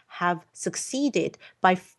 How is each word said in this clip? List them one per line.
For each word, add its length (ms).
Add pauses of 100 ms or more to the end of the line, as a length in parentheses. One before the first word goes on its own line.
have 460
succeeded 840 (220)
by 140
f-, 260